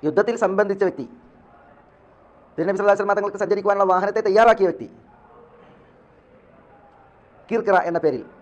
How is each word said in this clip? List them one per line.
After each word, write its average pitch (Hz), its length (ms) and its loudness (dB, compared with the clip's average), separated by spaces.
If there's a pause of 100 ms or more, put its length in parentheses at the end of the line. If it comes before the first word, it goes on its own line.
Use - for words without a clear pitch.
യുദ്ധത്തിൽ 202 320 0
സംബന്ധിച്ച 196 460 0
വ്യക്തി, 180 200 -2
പിന്നെ - 1700 -14
നബി 196 80 -2
സല്ലല്ലാഹു 196 60 -4
അലൈഹി 202 200 2
വസല്ലം 202 140 0
തങ്ങൾക്ക് 202 200 -4
സഞ്ചരിക്കുവാനുള്ള 196 560 0
വാഹനത്തെ 196 280 0
തയ്യാറാക്കിയ 214 460 4
വ്യക്തി, 135 220 -4 (2500)
കിർക്കിറ 214 280 0
എന്ന 170 220 0
പേരിൽ 139 260 -2 (180)